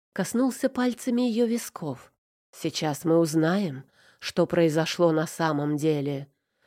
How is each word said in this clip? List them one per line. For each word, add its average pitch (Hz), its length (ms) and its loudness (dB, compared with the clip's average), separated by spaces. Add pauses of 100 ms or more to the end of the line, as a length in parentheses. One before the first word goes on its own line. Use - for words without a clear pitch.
(140)
коснулся 240 560 0
пальцами 247 520 -2
её 240 240 2
висков. 220 640 -6 (400)
«Сейчас 156 540 -4
мы 165 140 6
узнаем, 160 640 2 (360)
что - 280 0
произошло 165 640 2
на 160 160 0
самом 151 500 -2
деле. 143 500 -2 (400)